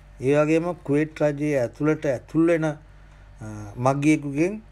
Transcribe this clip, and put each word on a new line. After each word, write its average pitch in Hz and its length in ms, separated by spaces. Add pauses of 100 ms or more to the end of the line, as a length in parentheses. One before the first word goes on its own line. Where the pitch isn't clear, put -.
(220)
ඒ 135 140
වගේම 160 380
කුවේට් 151 480
රජයේ 147 400
ඇතුළට 151 440
ඇතුල් 151 420
වෙන, 165 180
අ, 151 120 (1000)
මගියෙකුගෙන් 143 840 (100)